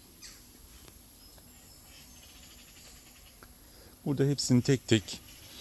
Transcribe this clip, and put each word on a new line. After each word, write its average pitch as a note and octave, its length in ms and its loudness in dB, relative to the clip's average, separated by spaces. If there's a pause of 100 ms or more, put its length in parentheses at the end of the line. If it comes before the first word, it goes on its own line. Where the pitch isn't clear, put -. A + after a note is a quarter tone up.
(4000)
Burada C#3 200 6
hepsinin C3 360 8
tek C3 280 6
tek - 320 6 (400)